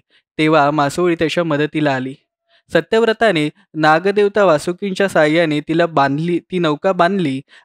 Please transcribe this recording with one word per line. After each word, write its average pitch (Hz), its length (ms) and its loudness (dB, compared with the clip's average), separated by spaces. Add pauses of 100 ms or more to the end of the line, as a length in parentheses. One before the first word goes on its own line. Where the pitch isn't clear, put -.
(380)
तेव्हा 156 340 2
मासोळी 151 440 -2
त्याच्या 165 280 -2
मदतीला 151 480 -2
आली. 131 240 -6 (580)
सत्यव्रताने 208 760 0 (240)
नागदेवता 196 720 2
वासुकींच्या 180 640 0
साहाय्याने 156 500 2
तिला 160 260 0
बांधली, 156 540 -2
ती 180 200 -8
नौका 165 320 -2
बांधली 175 500 -2 (240)